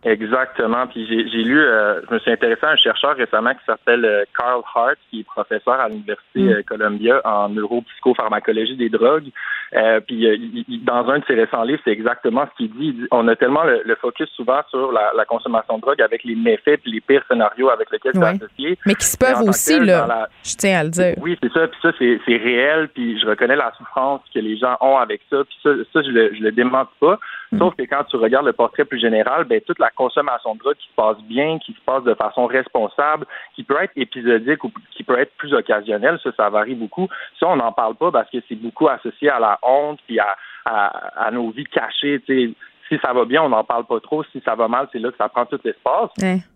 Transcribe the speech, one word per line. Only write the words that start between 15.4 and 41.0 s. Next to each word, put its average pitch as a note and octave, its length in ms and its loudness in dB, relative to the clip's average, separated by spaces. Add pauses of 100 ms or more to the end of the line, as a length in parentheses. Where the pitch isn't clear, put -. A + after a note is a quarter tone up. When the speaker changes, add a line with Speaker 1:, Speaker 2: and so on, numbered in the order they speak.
Speaker 1:
de A2 60 -8
drogue B2+ 200 0
avec A2+ 220 0
les A#2 120 -6
méfaits A#2 460 2
puis B2 120 -10
les A2 80 -6
pires C3+ 280 4
scénarios A#2 400 2
avec A2 220 0
lesquels C3 260 -2
Speaker 2:
Ouais. F3+ 220 2
Speaker 1:
c'est A2 60 -14
associé. D#3 400 -6
Speaker 2:
Mais G3+ 100 2
qui - 100 -6
se - 140 -2
Speaker 1:
Mais B3+ 80 4
Speaker 2:
peuvent C4 80 2
Speaker 1:
en B3 40 0
tant A#3 60 2
que G3+ 40 4
Speaker 2:
aussi, F#3+ 280 2
Speaker 1:
tel, B3 80 4
Speaker 2:
là. F3+ 160 4
Speaker 1:
dans A#2 60 0
la A2+ 220 -4 (160)
Speaker 2:
Je - 100 -8
tiens F#3+ 240 2
à D#3 60 0
le D#3+ 60 -2
dire. F3 300 2
Speaker 1:
Oui, E3+ 220 -2
c'est - 80 0
ça. E3 160 2
Puis - 140 -12
ça, E3+ 180 4
c'est, A#2+ 260 4
c'est A#2 120 2
réel. C3 560 2
Puis A#2 260 -4
je A2+ 80 0
reconnais A#2+ 300 2
la B2 200 -2
souffrance C3+ 440 -4 (120)
que B2 60 -2
les G#2+ 180 -4
gens B2 220 0
ont C3+ 180 4
avec A2 320 -2
ça. C#3 140 0
Puis - 180 -10
ça, D3+ 80 2 (240)
ça, D#3+ 100 2
je C3+ 60 -4
le, A2+ 260 4
je G#2+ 60 -10
le G#2+ 120 0
démente B2+ 360 0 (120)
pas. F#3 180 4 (320)
Speaker 2:
Mm. G#3+ 80 -2
Speaker 1:
Sauf F3 160 2
que C3 80 -6
quand C#3+ 220 -2
tu - 100 -8
regardes A#2+ 300 2
le A#2 80 2
portrait B2 320 0
plus B2+ 140 -8
général, A2+ 440 2
ben, A#2 180 0
toute - 180 -6
la B2 160 4
consommation B2+ 600 -2
de A2 40 -20
drogue C#3 180 -2
qui - 100 -20
se - 80 -12
passe G#2+ 220 2 (100)
bien, D3 320 -2
qui - 140 -14
se - 120 -20
passe C3 180 -2
de A#2+ 120 2
façon G#2+ 320 0
responsable, C3 800 -2 (300)
qui C3 80 -14
peut C#3 180 -2
être G3 140 -4
épisodique A#2+ 680 0
ou A2+ 80 -8 (240)
qui - 80 -14
peut B2 160 0
être C#3 180 -2
plus C#3+ 160 -4
occasionnelle, A2 680 0
ça, C3+ 140 -4
ça G#2+ 120 2
varie G#2+ 260 0
beaucoup. A2+ 320 -6 (320)
Ça, E3 80 2
on F3+ 80 4
n'en A#2 160 0
parle A2 240 -2
pas E3+ 160 0
parce A#2+ 200 0
que B2+ 60 -6 (100)
c'est B2 80 -10
beaucoup A#2 320 -2
associé C3 420 0
à C3 100 0
la G#2+ 240 2
honte C#3+ 440 2
puis A2+ 120 -2
à, G2+ 160 0 (300)
à, G#2+ 600 -2